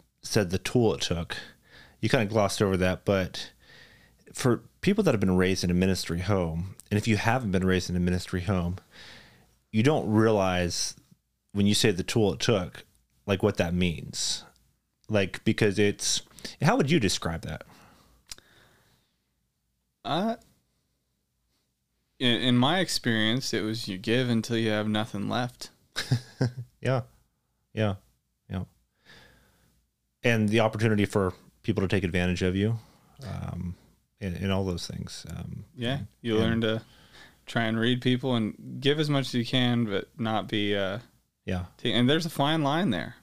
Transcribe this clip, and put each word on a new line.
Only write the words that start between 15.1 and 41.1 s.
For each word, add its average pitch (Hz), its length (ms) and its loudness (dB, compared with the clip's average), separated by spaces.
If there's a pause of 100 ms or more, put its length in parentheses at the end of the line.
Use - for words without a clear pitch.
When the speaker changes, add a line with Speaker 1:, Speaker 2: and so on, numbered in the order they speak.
Speaker 1:
because 107 340 2
it's, - 440 0 (400)
how 202 140 4
would 147 140 0
you 170 80 4
describe 85 440 -2
that? 80 200 -10 (2500)
Speaker 2:
Uh, 190 320 -2 (1800)
in, 120 220 2
in 123 160 2
my 143 240 4
experience, 117 720 0
it 104 100 0
was 110 260 -6
you 95 100 -6
give 123 300 0
until 117 280 0
you 113 140 0
have 107 180 0
nothing 107 400 -2
left. 120 420 -6 (260)
Speaker 1:
<laughs> - 140 -6 (720)
Yeah. 123 200 0 (720)
Yeah. 107 220 0 (520)
Yeah. 98 140 -6 (1600)
And 113 260 4
the 110 120 4
opportunity 107 440 2
for 95 300 0 (280)
people - 200 0
to 95 60 2
take 98 160 2
advantage 90 360 0
of 92 160 0
you, 110 220 0 (440)
um, 90 520 -8 (440)
and, 95 160 -6
and 92 160 -2
all 95 140 0
those 87 220 -4
things. - 420 -12
Um, - 380 -12 (100)
Speaker 2:
Yeah. 123 220 -4
Speaker 1:
and, 101 80 -10 (160)
Speaker 2:
You 110 160 0
Speaker 1:
and 113 40 4
Speaker 2:
learn 113 200 2
to 110 200 0 (600)
try 117 200 -2
and 113 140 -2
read 123 220 0
people 127 340 0
and 120 460 -4
give 143 180 2
as 147 120 0
much 135 160 0
as - 80 -6
you 120 100 0
can, 123 400 2
but 98 240 -2 (100)
not 110 300 -2
be, 104 260 0
uh, 98 260 -2 (440)